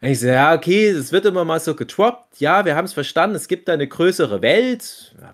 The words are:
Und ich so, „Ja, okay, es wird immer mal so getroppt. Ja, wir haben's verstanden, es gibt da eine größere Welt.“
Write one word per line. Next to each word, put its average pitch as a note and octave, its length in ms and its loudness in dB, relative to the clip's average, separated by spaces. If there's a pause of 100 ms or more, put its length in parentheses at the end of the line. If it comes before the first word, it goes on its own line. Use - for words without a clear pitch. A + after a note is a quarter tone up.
Und B2 80 -4
ich C3 120 0
so, B2 60 0
„Ja, C#3 280 4
okay, F#3 340 2
es D3 220 -4
wird F#3 140 0
immer F#3 200 0
mal D#3+ 140 -2
so D#3 160 -4
getroppt. - 640 -4
Ja, F3 260 2
wir D3+ 100 0
haben's F3 180 -4
verstanden, E3 420 -2
es D3 140 -10
gibt F3+ 180 -6
da F3+ 60 0
eine C#3+ 140 -2
größere D#3+ 540 -2
Welt.“ A3 720 -2 (180)